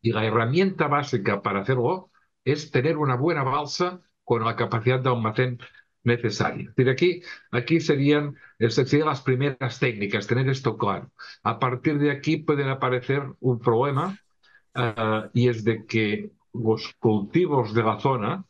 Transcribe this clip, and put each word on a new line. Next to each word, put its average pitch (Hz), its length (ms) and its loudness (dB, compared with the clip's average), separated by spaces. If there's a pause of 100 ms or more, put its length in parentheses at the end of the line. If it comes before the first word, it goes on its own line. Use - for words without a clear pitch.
Y 113 120 0
la 110 120 0
herramienta 123 600 2
básica 113 560 0
para 104 200 -2
hacerlo 135 500 -2 (320)
es 151 260 -2
tener 147 280 2
una 135 180 0
buena 147 260 0
balsa 147 580 -2 (220)
con 113 220 0
la 117 100 0
capacidad 117 460 0
de 127 80 0
almacén 120 500 0 (480)
necesaria. - 640 0
Es - 80 -6
decir, 127 140 4
aquí, 175 320 2 (280)
aquí 151 300 2
serían, 147 560 2 (220)
estas 117 320 2
serían 151 180 4
las 139 140 -4
primeras 131 580 -2
técnicas, 104 460 -2
tener 131 240 2
esto 120 260 -2
claro. - 340 -4 (320)
A 117 160 -2
partir 131 400 0
de 147 120 2
aquí 147 260 -2
pueden 143 320 0
aparecer 131 540 -2 (180)
un 123 180 0
problema, 135 600 0 (560)
eh, 110 580 -2
y 123 160 4
es 110 160 -2
de 113 220 0
que 107 460 -2 (200)
los 110 460 -2
cultivos 117 760 2
de 113 120 2
la 107 160 0
zona 135 500 -2